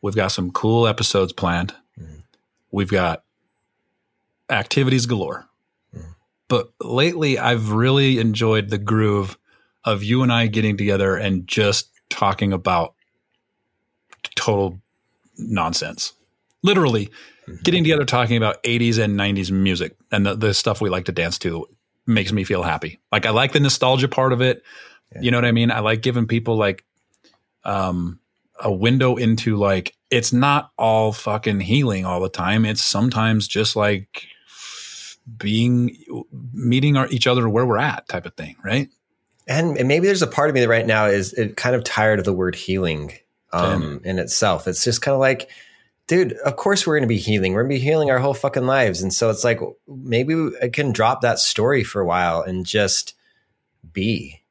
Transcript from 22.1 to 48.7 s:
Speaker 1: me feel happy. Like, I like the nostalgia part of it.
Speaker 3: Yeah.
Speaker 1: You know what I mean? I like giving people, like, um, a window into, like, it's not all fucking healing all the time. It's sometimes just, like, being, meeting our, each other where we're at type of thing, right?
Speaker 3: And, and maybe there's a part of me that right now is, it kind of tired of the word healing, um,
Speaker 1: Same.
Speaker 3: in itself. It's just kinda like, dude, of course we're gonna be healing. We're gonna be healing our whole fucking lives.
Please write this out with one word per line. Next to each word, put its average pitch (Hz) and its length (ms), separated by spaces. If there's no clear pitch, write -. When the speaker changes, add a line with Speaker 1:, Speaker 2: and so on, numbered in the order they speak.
Speaker 1:
me 101 120
feel 90 200
happy. 80 360
Like, 107 140
I 113 40
like 123 240
the 156 60
nostalgia 131 480
part 131 260
of 120 80
it. 127 220
Speaker 3:
Yeah. - 80
Speaker 1:
You 123 100
know 120 60
what 120 80
I 120 60
mean? 117 200
I 113 80
like 113 220
giving 120 260
people, 117 300
like, 101 260
um, 90 560
a 110 120
window 120 440
into, 113 400
like, 98 400
it's 120 240
not 143 440
all 110 360
fucking 107 480
healing 104 440
all 90 140
the 95 100
time. 104 360
It's 107 180
sometimes 110 640
just, 104 280
like, 104 520
being, 120 580
meeting 131 440
our, 131 100
each 127 200
other 123 200
where 113 180
we're 113 120
at 135 320
type 90 160
of 87 100
thing, 78 280
right? 127 260
Speaker 3:
And, 151 300
and 127 100
maybe 165 200
there's 190 140
a 143 60
part 147 220
of 143 40
me 131 80
that 117 80
right 113 160
now 107 200
is, 101 280
it 107 220
kind 127 200
of 117 80
tired 107 360
of 87 60
the 101 80
word 90 220
healing, 82 580
um, 85 280
Speaker 1:
Same. 73 220
Speaker 3:
in 92 160
itself. 90 480
It's 90 160
just 113 180
kinda 139 160
like, 131 320
dude, 180 300
of 139 180
course 196 280
we're 156 120
gonna 131 100
be 113 100
healing. 92 360
We're 110 100
gonna 135 120
be 131 40
healing 147 320
our 127 80
whole 135 140
fucking 135 320
lives. 120 360